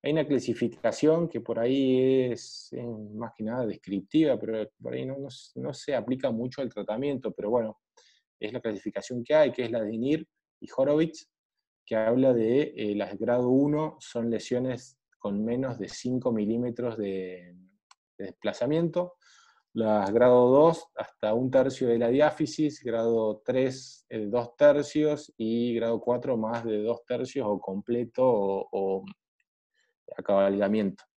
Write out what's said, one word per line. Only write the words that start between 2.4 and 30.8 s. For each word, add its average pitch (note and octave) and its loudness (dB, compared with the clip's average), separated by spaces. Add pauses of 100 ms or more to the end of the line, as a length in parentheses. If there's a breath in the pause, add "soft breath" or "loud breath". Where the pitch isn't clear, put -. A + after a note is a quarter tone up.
eh, B2 -8 (300)
más A2+ -10
que A2 -10
nada A#2+ -4
descriptiva, G#2+ 0
pero A2 -6 (100)
por B2 -8
ahí C3 -6
no, C3+ -8
no C3+ -12
s-, - -18
no C3+ -6
se C#3 -6
aplica B2+ -2
mucho B2 -4
al B2 -6
tratamiento, A#2 -4
pero G#2 -6
bueno, A2+ -2 (600 soft breath)
es A2 -8
la B2+ -6
clasificación G#2+ -6
que D3 -2
hay, D3+ 6
que B2+ -4
es A2+ -4
la A2+ -2
de A2 -4
NIR C#3+ -2 (340)
y - -16 (100)
Horowitz, D3+ 0 (560)
que A2+ -6
habla B2+ 4
de, A#2+ 2
eh, G#2 -2
las G2 -4
grado A#2+ 0
uno D3 2
son A#2 -6
lesiones B2 -4 (180)
con G#2 -4
menos A#2+ -4
de F#2+ -6
cinco B2+ -4
milímetros A#2 -2
de, F2+ -8 (640)
de G2+ -10
desplazamiento, E3+ -2 (580 soft breath)
las G#2+ 2
grado B2 8
dos D#3+ 6
hasta - -4
un B2+ 0
tercio C3 2
de A#2 4
la A#2 2
diáfisis, D3 0
grado A2+ 0
tres, C3 -2
eh, A2 -6
dos A#2 -2
tercios, D3 4
y A#2 -2
grado A2+ 0
cuatro A#2+ -2
más A2+ -2
de G#2+ -2
dos A#2 -4
tercios B2 -4
o G2 0
completo A#2+ -2
o, G2 2
o G2 -2 (1120)
acabalgamiento. G2 2 (140)